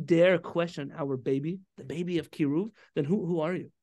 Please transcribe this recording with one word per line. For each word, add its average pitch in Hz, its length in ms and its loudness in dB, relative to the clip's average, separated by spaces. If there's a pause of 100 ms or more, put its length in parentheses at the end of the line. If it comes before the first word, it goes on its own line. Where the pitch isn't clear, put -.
dare 175 320 6
question 170 580 -4
our 139 220 -4
baby, 143 440 -2 (180)
the - 60 -16
baby 170 340 -4
of 147 120 -6
Kiruv, 156 380 0 (260)
then 151 120 -2
who, 196 180 0
who 170 160 0
are 165 140 -2
you? 185 160 -8 (120)